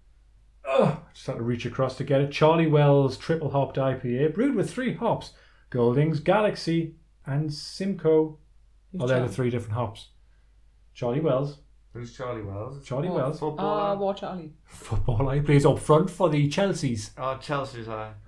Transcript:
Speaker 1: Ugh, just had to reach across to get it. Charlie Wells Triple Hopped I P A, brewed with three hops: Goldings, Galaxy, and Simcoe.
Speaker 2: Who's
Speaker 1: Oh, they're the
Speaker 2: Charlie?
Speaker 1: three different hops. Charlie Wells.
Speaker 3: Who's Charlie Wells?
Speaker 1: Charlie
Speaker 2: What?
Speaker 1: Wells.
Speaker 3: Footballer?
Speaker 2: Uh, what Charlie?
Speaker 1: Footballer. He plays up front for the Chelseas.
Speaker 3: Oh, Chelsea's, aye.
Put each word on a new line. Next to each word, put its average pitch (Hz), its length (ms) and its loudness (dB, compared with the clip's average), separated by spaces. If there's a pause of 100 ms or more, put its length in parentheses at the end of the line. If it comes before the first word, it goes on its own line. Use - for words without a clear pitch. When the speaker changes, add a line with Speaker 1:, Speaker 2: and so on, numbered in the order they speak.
(680)
Speaker 1:
Ugh, - 320 2 (120)
just - 140 -20
had 135 120 -6
to - 40 -6
reach 120 240 -2
across 123 300 -2
to 120 80 -6
get 135 160 2
it. 143 100 0
Charlie 160 380 4
Wells 143 480 4
Triple 160 340 -4
Hopped 139 280 -2
I 135 160 0
P 123 280 -4
A, 156 60 4
brewed 226 260 0
with 190 160 0
three 247 240 -4
hops: 190 380 -4 (380)
Goldings, 139 500 2
Galaxy, 165 760 0 (320)
and 147 260 -2
Simcoe. 160 840 0 (540)
Speaker 2:
Who's 185 100 -6
Speaker 1:
Oh, 123 60 0
they're 131 80 4
the 123 60 2
Speaker 2:
Charlie? 110 120 -4
Speaker 1:
three 123 160 0
different 110 240 -4
hops. 110 360 -6 (840)
Charlie 123 260 -2
Wells. 143 380 0 (360)
Speaker 3:
Who's 120 220 -14
Charlie 123 260 -8
Wells? 110 420 -10
Speaker 1:
Charlie 143 240 -4
Speaker 2:
What? 175 80 -4
Speaker 1:
Wells. 143 240 -2
Speaker 3:
Footballer? 202 520 -2
Speaker 2:
Uh, 196 40 -2
what 202 220 -4
Charlie? 180 340 -10 (140)
Speaker 1:
Footballer. 127 680 0
He 143 60 2
plays 143 260 6
up 135 140 4
front 160 300 4
for 185 180 2
the 147 200 2
Chelseas. 143 680 -2
Speaker 3:
Oh, 131 220 -4
Chelsea's, 123 480 -6
aye. 107 240 -8 (160)